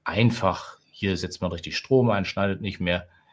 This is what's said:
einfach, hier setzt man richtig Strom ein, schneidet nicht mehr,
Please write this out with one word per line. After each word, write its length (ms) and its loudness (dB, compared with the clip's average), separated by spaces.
einfach, 720 0
hier 260 -2
setzt 240 -8
man 120 -2
richtig 240 -8
Strom 340 4
ein, 140 0
schneidet 360 -2
nicht 200 -6
mehr, 280 0